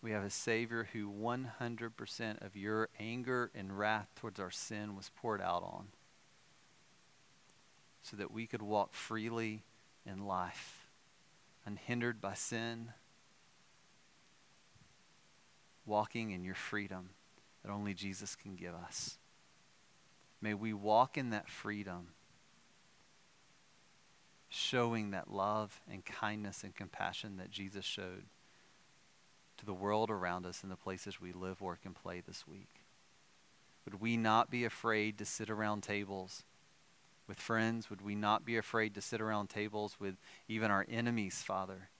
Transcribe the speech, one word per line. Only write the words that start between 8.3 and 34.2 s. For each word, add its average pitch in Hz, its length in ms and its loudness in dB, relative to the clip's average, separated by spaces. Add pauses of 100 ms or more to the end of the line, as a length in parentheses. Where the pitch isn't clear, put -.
we 113 140 -4
could 107 160 -2
walk 104 320 4
freely 110 680 -2 (420)
in 98 220 -8
life, - 600 -2 (800)
unhindered 120 540 0
by 98 140 -2
sin, 117 580 -2 (3000)
walking 107 460 2
in 90 120 -2
your 92 120 -4
freedom 95 560 -4 (520)
that 101 80 -6
only 101 220 0
Jesus 95 420 -4
can 98 200 -12
give 87 200 -6
us. - 420 -6 (1200)
May 107 120 2
we 107 200 0
walk 107 440 6
in 127 140 0
that 104 180 -2
freedom, 95 600 -4 (2500)
showing 117 640 4
that 95 200 -4
love 104 500 2 (100)
and 95 140 -10
kindness 104 580 -2
and 95 120 -10
compassion 95 640 -4
that 92 120 -8
Jesus 98 360 -6
showed 95 400 -4 (1300)
to - 80 -12
the 104 80 -2
world 104 360 4
around 90 360 0
us 90 180 -8
and 95 80 -6
the 92 40 -6
places 95 460 -6
we 90 100 -8
live, 92 300 -6
work, 90 240 -4
and 92 100 -10
play 90 300 -8
this - 200 -10
week. - 360 -16 (1040)
Would 95 160 -8
we 117 160 4
not 113 340 6